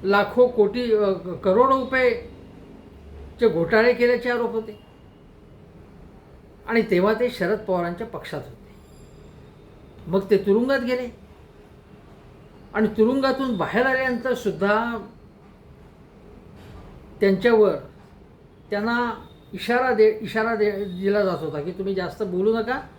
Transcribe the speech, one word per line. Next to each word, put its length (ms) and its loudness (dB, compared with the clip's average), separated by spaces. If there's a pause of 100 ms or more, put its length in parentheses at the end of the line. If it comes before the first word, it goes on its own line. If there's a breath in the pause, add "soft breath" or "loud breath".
लाखो 440 4
कोटी, 480 0
अ, 180 2 (320)
करोडो 360 4
रुपयेचे 1700 -4
घोटाळे 440 4
केल्याचे 380 2
आरोप 220 -2
होते 260 -8 (1900)
आणि 240 2
तेव्हा 240 2
ते 160 -2
शरद 280 -2
पवारांच्या 480 -4
पक्षात 380 -12
होते. 220 -20 (1400)
मग 140 0 (100)
ते 60 6
तुरुंगात 440 2
गेले 280 -4 (1700)
आणि 120 2
तुरुंगातून 680 2
बाहेर 300 0
आल्यानंतर 480 0
सुद्धा 640 0 (2250)
त्यांच्यावर, 520 4 (1000)
त्यांना 420 -2 (400)
इशारा 420 0
दे-, 260 4
इशारा 340 -2
दे-, 300 -2
दिला 400 -2
जात 160 -2
होता 200 -6
की 120 -8
तुम्ही 220 -6
जास्त 280 -6
बोलू 360 0
नका 220 -4 (180)